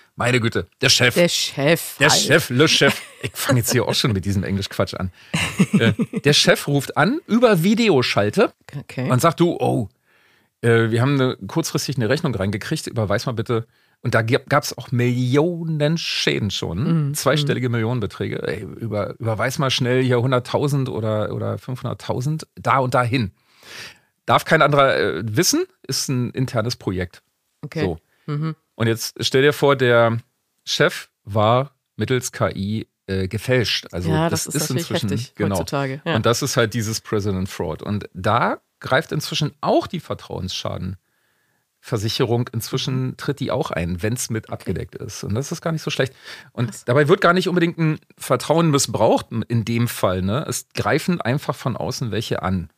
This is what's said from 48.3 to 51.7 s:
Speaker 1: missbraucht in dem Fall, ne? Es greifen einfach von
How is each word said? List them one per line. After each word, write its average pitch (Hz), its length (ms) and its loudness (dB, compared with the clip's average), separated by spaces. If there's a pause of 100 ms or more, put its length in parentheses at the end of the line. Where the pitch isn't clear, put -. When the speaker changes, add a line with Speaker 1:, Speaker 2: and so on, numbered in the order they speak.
Speaker 1:
missbraucht 135 560 2 (200)
in 117 180 0
dem 117 220 0
Fall, 92 340 0
ne? 101 260 -2
Es - 260 -8
greifen 156 480 0
einfach 139 340 -2
von - 220 -4